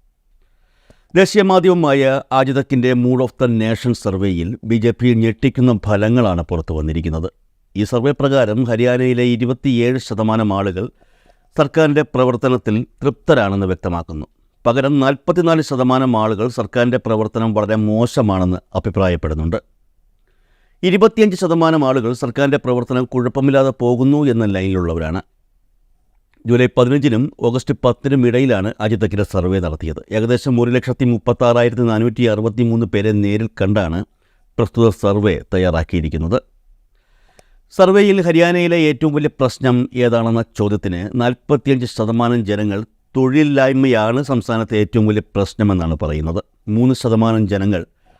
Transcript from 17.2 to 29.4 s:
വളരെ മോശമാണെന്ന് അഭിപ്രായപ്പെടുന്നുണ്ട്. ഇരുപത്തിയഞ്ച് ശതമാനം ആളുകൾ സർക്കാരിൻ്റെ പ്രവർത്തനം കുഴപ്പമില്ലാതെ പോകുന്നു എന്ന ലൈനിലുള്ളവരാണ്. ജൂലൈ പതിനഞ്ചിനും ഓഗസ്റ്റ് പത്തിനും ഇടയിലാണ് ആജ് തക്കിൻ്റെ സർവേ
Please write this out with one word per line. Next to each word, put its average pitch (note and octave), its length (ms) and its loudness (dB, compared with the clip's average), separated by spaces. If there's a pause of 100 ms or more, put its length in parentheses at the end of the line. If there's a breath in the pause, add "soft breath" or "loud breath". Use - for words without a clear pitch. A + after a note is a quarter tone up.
വളരെ G#2+ 280 0
മോശമാണെന്ന് G#2 760 0 (160)
അഭിപ്രായപ്പെടുന്നുണ്ട്. E2+ 840 -2 (1200)
ഇരുപത്തിയഞ്ച് G3 540 2
ശതമാനം E3 480 2
ആളുകൾ C3 300 0
സർക്കാരിൻ്റെ C3+ 440 -2
പ്രവർത്തനം B2+ 480 -2
കുഴപ്പമില്ലാതെ C3+ 720 0
പോകുന്നു B2+ 480 2
എന്ന A2+ 200 0
ലൈനിലുള്ളവരാണ്. F#2 720 -2 (1200)
ജൂലൈ A#2+ 240 4
പതിനഞ്ചിനും B2+ 560 2 (160)
ഓഗസ്റ്റ് B2 400 -2
പത്തിനും C3 460 0
ഇടയിലാണ് A#2 440 0 (100)
ആജ് G#2+ 200 -2
തക്കിൻ്റെ G2+ 320 -2
സർവേ F#2 280 -2